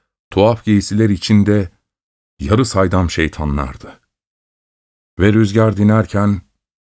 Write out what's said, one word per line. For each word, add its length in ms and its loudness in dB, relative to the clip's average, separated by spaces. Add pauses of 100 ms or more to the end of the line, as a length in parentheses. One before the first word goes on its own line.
(320)
tuhaf 340 0
giysiler 440 0
içinde 600 0 (720)
yarı 260 0
saydam 440 0
şeytanlardı. 880 -6 (1200)
Ve 140 4
rüzgar 440 2
dinerken, 640 0 (500)